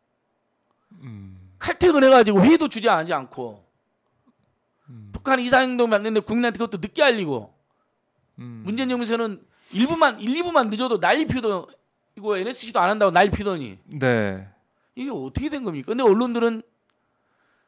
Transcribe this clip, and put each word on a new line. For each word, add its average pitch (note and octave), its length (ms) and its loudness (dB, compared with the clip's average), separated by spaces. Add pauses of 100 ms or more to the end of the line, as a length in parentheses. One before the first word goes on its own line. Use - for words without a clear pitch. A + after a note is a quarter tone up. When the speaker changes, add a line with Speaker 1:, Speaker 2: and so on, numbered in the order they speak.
(1000)
Speaker 1:
음. G2+ 580 -20
Speaker 2:
칼퇴근해가지고 C4 840 4
회의도 D#4 260 6
주재하지 F#3 460 -2
않고 A#2+ 500 -10 (1300)
Speaker 1:
음. A2 220 -20
Speaker 2:
북한 C4 280 -2
이상행동 B3 480 2
만드는데 G#3+ 320 0
국민한테 A#3 380 -2
그것도 A3+ 240 -4
늦게 C4 200 -4
알리고 E3+ 520 0 (840)
Speaker 1:
음. A#2+ 280 -18
Speaker 2:
문재인 B3+ 240 -4
정부에서는 A#3 500 -4 (320)
일 G#3 140 0
분만, D4+ 340 0
일, A#3 160 -4
이 E4+ 60 -2
분만 D#4+ 260 0
늦어도 A3 320 -2
난리 A3 260 2
피우더-, A3 400 -4 (500)
이거 G#3 200 -4
엔에스씨도 A3+ 420 -6
안 F#3 120 2
한다고 G#3 220 2
난리 F#3+ 180 4
피더니 D#3 560 -6
Speaker 1:
네. A2 600 -2 (480)
Speaker 2:
이게 B3+ 160 -10
어떻게 F3+ 380 -8
된 C#4+ 160 -8
겁니까? D3+ 220 -8
근데 A#3+ 160 -4
언론들은 A#3 580 2 (1080)